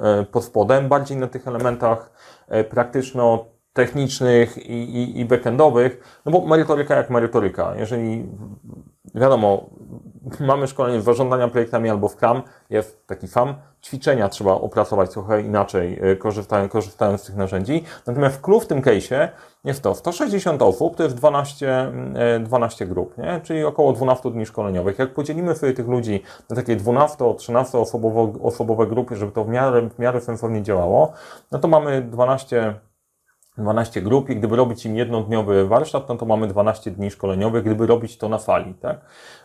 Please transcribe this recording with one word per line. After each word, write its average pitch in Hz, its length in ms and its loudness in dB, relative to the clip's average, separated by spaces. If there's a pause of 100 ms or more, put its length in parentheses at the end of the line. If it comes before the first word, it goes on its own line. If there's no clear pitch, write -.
e, 104 240 2
pod - 180 -2
spodem, 131 440 2
bardziej 135 300 0
na 127 100 -2
tych 123 200 -12
elementach, 120 640 -2 (360)
e, 110 160 0
praktyczno-technicznych 120 1900 0
i, - 140 -14
i, 120 480 -6
i 120 60 -2
backendowych, 127 1000 2
no 151 60 -2
bo 175 140 4
merytoryka 151 500 2
jak 120 140 0
merytoryka. 107 640 0
Jeżeli, 113 540 -4 (840)
wiadomo, 113 540 4 (720)
mamy 139 280 0
szkolenie 123 320 -2
w 104 40 -4
zarządzania 123 440 2
projektami 117 420 0
albo 104 180 0
w - 40 -4
Scrum, 123 300 0 (280)
jest - 380 -4
taki 98 200 -10
sam, 135 280 0 (280)
ćwiczenia 131 460 0
trzeba - 220 0
opracować 101 600 0
trochę 107 300 -2
inaczej, 101 600 -2
e, 95 140 2
korzystają-, 101 540 -2
korzystając 104 520 -2
z - 40 -20
tych 98 100 -14
narzędzi. 101 480 -2 (240)
Natomiast 139 340 0
clue 208 180 4
w - 80 -4
tym 143 140 0
case'ie 127 460 2 (360)
jest 135 200 -6
to, 101 120 2
sto - 160 -4
sześćdziesiąt 185 500 -2
osób 135 340 2
to 165 80 0
jest 147 120 -2
dwanaście, 135 760 0 (240)
e, 117 240 2
dwanaście 113 460 -2
grup, 87 320 -4
nie? 165 260 -6
Czyli 160 200 -4
około 147 300 2
dwunastu 127 380 0
dni 113 140 -6
szkoleniowych. 98 540 -2
Jak 135 140 -2
podzielimy 156 420 -2
sobie 135 180 0
tych 120 140 -6
ludzi 117 360 -2 (260)
na - 60 -6
takie 120 200 0
dwunasto, 120 580 2
trzynasto 120 480 0
osobowo-, 110 640 0
osobowe 113 440 0
grupy, 117 280 -4
żeby 104 160 -4
to 110 120 -2
w 107 60 -4
miarę, 120 400 2
w - 100 -12
miarę 120 220 0
sensownie 113 420 -4
działało, 104 480 2 (400)
no 143 80 -4
to 170 80 2
mamy 147 340 4
dwanaście, 120 720 0 (840)
dwanaście 107 440 0
grup 131 280 2
i 131 60 -4
gdyby 110 200 0
robić 120 300 0
im 110 120 -4
jednodniowy 107 720 0
warsztat, 127 420 0
no 120 60 -4
to 113 100 -8
mamy 110 220 0
dwanaście 104 440 -2
dni 101 200 -6
szkoleniowych, 104 520 -2
gdyby 110 240 0
robić 117 300 0
to 107 120 -6
na 110 100 -2
sali, 92 340 -2
tak? - 280 -8 (420)